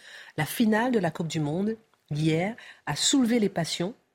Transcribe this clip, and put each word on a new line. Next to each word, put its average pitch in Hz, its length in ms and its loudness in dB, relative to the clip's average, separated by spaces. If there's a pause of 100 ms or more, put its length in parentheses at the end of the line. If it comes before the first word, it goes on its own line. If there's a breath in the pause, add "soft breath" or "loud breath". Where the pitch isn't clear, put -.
(360 loud breath)
La 151 80 0
finale 220 480 2
de 233 60 4
la 170 120 0
Coupe 160 180 -4
du 160 120 -4
Monde, 185 360 -2 (340)
hier, 160 440 0 (300 loud breath)
a 143 100 -4
soulevé 247 460 2
les 202 80 4
passions 175 460 -4 (200)